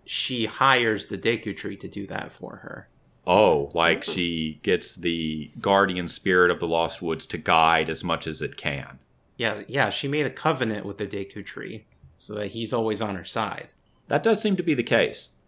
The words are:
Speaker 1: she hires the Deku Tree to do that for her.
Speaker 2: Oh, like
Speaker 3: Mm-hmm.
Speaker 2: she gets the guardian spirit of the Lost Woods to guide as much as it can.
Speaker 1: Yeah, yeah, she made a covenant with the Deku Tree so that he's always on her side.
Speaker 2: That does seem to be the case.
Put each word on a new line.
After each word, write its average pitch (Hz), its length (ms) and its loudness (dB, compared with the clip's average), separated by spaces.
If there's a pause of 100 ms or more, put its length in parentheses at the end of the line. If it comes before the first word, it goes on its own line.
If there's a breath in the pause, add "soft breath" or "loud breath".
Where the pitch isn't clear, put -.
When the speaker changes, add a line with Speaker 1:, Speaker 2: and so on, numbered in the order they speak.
Speaker 1:
she 117 420 -2
hires 120 600 2
the 98 120 -6
Deku 110 380 0
Tree 98 200 -8
to 98 120 -12
do 98 180 -10
that - 260 -8
for - 240 -14
her. - 320 -16 (380)
Speaker 2:
Oh, 87 480 6
like 82 280 2
Speaker 3:
Mm-hmm. - 100 -4
Speaker 2:
she 82 500 -2
gets - 320 0
the 80 560 -4 (100)
guardian 95 480 4
spirit 90 420 4
of 82 100 0
the 85 80 -2
Lost 82 340 0
Woods 80 240 -4
to - 120 -6
guide 80 520 4
as 80 140 -6
much 82 220 -2
as 76 160 -6
it 69 140 -8
can. 69 420 -8 (380)
Speaker 1:
Yeah, 107 320 -4
yeah, 117 220 0
she - 180 -6
made 143 180 0
a 131 40 -4
covenant 127 560 -2
with 98 120 -10
the 104 80 -4
Deku 98 380 -8
Tree - 400 -12 (320)
so - 180 -12
that 104 140 -4
he's 113 240 -6
always 110 300 0
on 101 140 -2
her 90 80 -10
side. - 440 -4 (400)
Speaker 2:
That 151 140 2
does 220 180 4
seem 202 160 2
to 175 60 0
be 165 120 2
the 123 80 2
case. 107 480 0 (180)